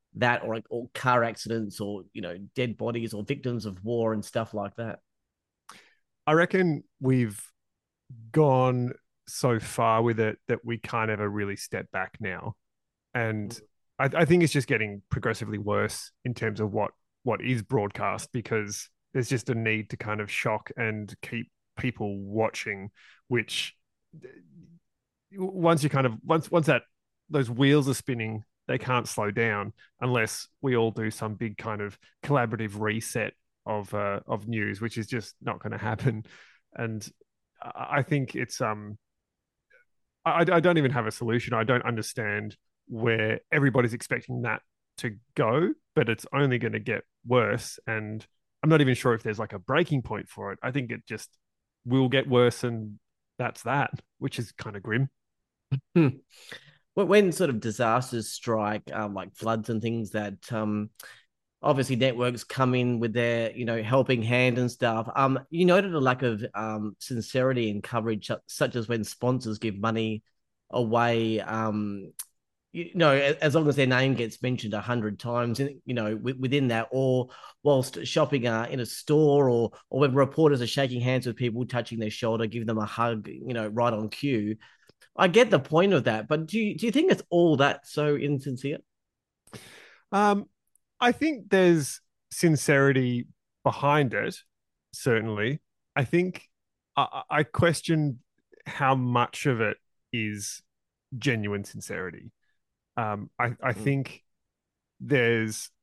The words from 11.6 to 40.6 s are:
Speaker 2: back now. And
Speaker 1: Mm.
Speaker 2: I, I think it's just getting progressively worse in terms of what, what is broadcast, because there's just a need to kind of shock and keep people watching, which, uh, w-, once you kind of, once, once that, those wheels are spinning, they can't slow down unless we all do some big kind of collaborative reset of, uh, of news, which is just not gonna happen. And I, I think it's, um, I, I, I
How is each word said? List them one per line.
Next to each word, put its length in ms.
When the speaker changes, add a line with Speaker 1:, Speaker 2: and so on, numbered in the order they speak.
Speaker 2:
back 280
now. 380
And 380
Speaker 1:
Mm. 140
Speaker 2:
I, 80
I 20
think 180
it's 120
just 140
getting 420
progressively 480
worse 520
in 80
terms 280
of 120
what, 200
what 200
is 180
broadcast, 720
because 560
there's 140
just 180
a 60
need 340
to 80
kind 240
of 100
shock 460
and 460
keep 280
people 400
watching, 720
which, 460
uh, 140
w-, 180
once 320
you 60
kind 180
of, 160
once, 280
once 160
that, 160
those 180
wheels 400
are 60
spinning, 500
they 80
can't 320
slow 220
down 420
unless 460
we 160
all 140
do 200
some 240
big 220
kind 240
of 180
collaborative 560
reset 540
of, 300
uh, 320
of 220
news, 340
which 160
is 80
just 340
not 220
gonna 160
happen. 440
And 340
I, 300
I 100
think 340
it's, 240
um, 380
I, 160
I, 140
I 40